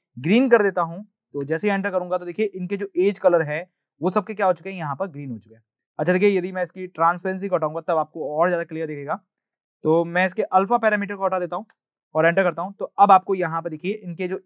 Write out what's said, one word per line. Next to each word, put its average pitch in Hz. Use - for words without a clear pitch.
ग्रीन 208
कर 220
देता 185
हूँ, 170
तो -
जैसे 160
ही 202
एंटर 196
करूंगा 180
तो 175
देखिए 202
इनके 185
जो 190
एज 190
कलर 170
है 151
वो 170
सबके 208
क्या 202
हो 185
चुके 190
हैं, 190
यहाँ 147
पर 190
ग्रीन 143
हो 117
चुके 107
हैं। 113
अच्छा 160
देखिए 196
यदि 185
मैं 185
इसकी 185
ट्रांसपेरेंसी 180
को 180
हटाऊंगा 156
तब 165
आपको 151
और 170
ज्यादा 170
क्लियर 160
दिखेगा। 151
तो 165
मैं 175
इसके 190
अल्फा 190
पैरामीटर 208
को 190
हटा 185
देता 175
हूँ 220
और 156
एंटर 185
करता 170
हूँ, 196
तो -
अब 196
आपको 190
यहाँ 165
पे 170
देखिए 165
इनके 180
जो 190